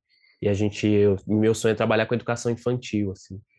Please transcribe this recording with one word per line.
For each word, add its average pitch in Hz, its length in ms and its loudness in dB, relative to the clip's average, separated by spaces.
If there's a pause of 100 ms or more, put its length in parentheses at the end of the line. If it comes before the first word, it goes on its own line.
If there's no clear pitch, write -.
(420)
e - 80 -2
a 104 40 2
gente, 104 340 -2
eu, 104 300 4 (100)
meu 107 260 4
sonho 110 200 0
é - 20 -4
trabalhar 110 320 2
com 123 80 -2
educação 120 360 -4
infantil, 117 600 -4
assim. 95 280 -14 (200)